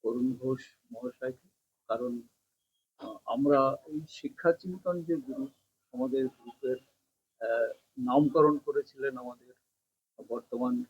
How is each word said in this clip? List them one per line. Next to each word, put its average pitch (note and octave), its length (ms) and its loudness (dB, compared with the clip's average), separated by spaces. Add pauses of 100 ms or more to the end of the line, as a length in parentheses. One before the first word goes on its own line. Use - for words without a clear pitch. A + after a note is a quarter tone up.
অরুণ B2 300 0
ঘোষ C3 280 -2 (320)
মহাশয়কে, B2+ 540 -8 (420)
কারণ, A#2+ 320 -4 (760)
আহ, G2+ 260 -12
আমরা C3+ 600 4
এই D3+ 240 -8
শিক্ষা - 440 0
চিন্তন F3+ 500 -4
যে E3 120 0
গ্রুপ, C3+ 340 -8 (440)
আমাদের C3 340 0
গ্রুপের, B2+ 500 -6 (640)
আহ, A#2 280 0 (380)
নামকরণ D3 500 6
করেছিলেন C#3 600 -4
আমাদের B2 360 -14 (760)
বর্তমান A#2+ 600 -2